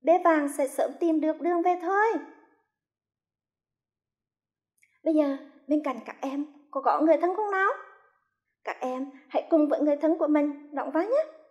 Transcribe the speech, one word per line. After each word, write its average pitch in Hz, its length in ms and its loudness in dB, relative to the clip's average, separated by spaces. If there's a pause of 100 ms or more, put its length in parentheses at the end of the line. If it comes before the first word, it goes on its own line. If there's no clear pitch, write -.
Bé 320 240 4
vàng 302 240 2
sẽ 277 200 -4
sớm - 220 -2 (100)
tìm 320 200 2
được 311 200 -2
đường 339 220 0
về 359 200 2
thôi." 403 300 2 (3000)
Bây 311 100 2
giờ, 285 220 2 (300)
bên 302 180 0
cạnh 254 220 -6
các - 140 -14
em, 285 260 -6 (240)
có, 269 100 -6
có 247 200 2
người 311 160 4
thân 349 200 0
không 415 140 -2
nào? 392 220 2 (920)
Các 208 160 -8
em 262 300 -6 (180)
hãy - 220 -4
cùng 302 180 4
với 285 120 0
người 294 160 2
thân 320 220 0
của 330 80 0
mình 294 480 0
đóng 277 160 -4
vai 320 160 -2
nhé. 554 180 0 (260)